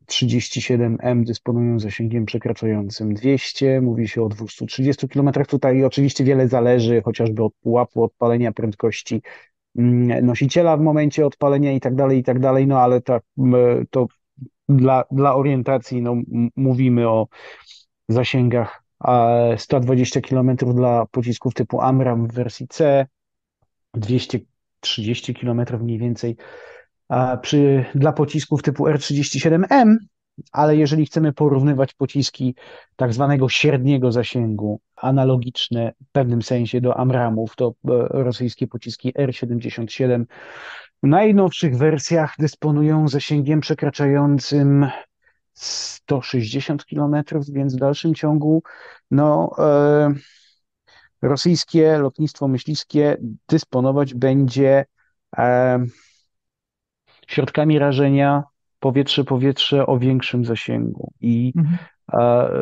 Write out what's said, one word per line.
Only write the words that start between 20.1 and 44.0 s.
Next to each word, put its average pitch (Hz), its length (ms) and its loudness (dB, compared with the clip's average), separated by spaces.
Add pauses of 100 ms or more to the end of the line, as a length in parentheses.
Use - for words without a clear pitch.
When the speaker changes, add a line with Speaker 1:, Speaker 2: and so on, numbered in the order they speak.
Speaker 1:
kilometrów 127 540 0
dla 120 360 0
pocisków 120 420 -4
typu 123 280 -4
Amram 127 460 0
w 117 60 -10
wersji 123 340 -8
C, 139 400 0 (840)
dwieście 117 460 -4 (400)
trzydzieści 120 540 -6
kilometrów 120 480 -4
mniej 117 180 -4
więcej, 120 360 -4 (720)
a, 127 300 -2
przy, 139 480 2 (100)
dla 147 180 2
pocisków 151 500 -2
typu 143 240 -2
R 147 120 0
trzydzieści 143 400 -4
siedem 165 300 2
M, 226 280 6 (540)
ale 151 240 2
jeżeli 151 300 2
chcemy 156 280 0
porównywać 139 600 2
pociski 131 640 -4 (400)
tak 123 180 -2
zwanego 135 360 2
średniego 131 640 2
zasięgu, 110 680 -4 (140)
analogiczne 127 1000 -2 (160)
w - 20 -20
pewnym 120 300 0
sensie 120 400 -2
do 123 160 0
Amramów, 120 580 -2
to, 123 140 -2
e, 117 40 -8 (360)
rosyjskie 123 580 -4
pociski 120 480 -10
R 131 200 -2
siedemdziesiąt 117 560 -8
siedem 123 340 -2 (760)
w 139 40 4
najnowszych 180 720 2
wersjach 156 600 0
dysponują 151 680 0
zasięgiem 143 520 0
przekraczającym 143 1300 2 (640)